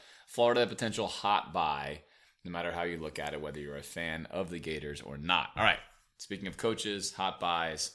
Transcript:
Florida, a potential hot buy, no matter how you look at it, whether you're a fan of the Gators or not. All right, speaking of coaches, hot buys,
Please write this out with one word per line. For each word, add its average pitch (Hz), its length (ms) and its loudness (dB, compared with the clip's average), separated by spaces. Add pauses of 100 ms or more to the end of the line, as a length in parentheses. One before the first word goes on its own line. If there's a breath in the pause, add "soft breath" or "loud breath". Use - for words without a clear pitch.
(260 loud breath)
Florida, 120 360 6
a 117 40 6
potential 110 400 0
hot 98 460 2
buy, 76 480 0 (460 soft breath)
no 87 40 -8
matter 87 220 -2
how 87 120 -2
you 87 120 -2
look 78 220 -6
at 73 160 -4
it, 73 80 -4
whether 73 180 -6
you're 71 160 -8
a 71 60 -10
fan 80 480 -4
of 90 180 -2
the 87 100 -6
Gators 73 440 -6
or 71 160 -10
not. 82 360 2
All 101 100 2
right, 95 140 6 (380)
speaking 98 320 -8
of 78 80 -10
coaches, 104 560 0
hot 95 280 -2
buys, 82 540 0